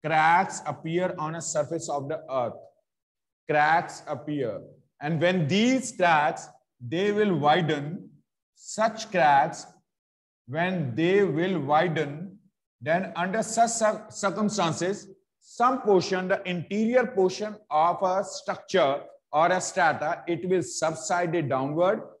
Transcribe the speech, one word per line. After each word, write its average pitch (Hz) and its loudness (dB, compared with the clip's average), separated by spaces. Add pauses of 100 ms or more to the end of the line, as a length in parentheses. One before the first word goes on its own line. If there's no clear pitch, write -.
Cracks 160 2
appear 165 -4
on 156 -6
a 165 -10
surface 156 -4
of 143 -6
the 156 -6 (100)
earth. 127 -2 (920)
Cracks 156 2
appear. 135 -6 (400)
And 151 -4
when 175 2
these 233 2
cracks, 165 2 (320)
they 165 -2
will 208 2
widen, 151 0 (440)
such - -4
cracks, 156 4 (800)
when 160 -2
they 180 2
will 170 0
widen, 156 -2 (420)
then 170 -2
under 190 -2
such 226 0
cir-, 214 -2
circumstances, 196 -2 (320)
some 262 0
portion, 185 2
the - 0
interior 220 0
portion 190 0 (140)
of 170 2
a 190 0
structure 175 0 (300)
or 165 4
a 185 2
strata, 160 0
it 170 -4
will 180 2
subside 165 -2
downward 151 0 (180)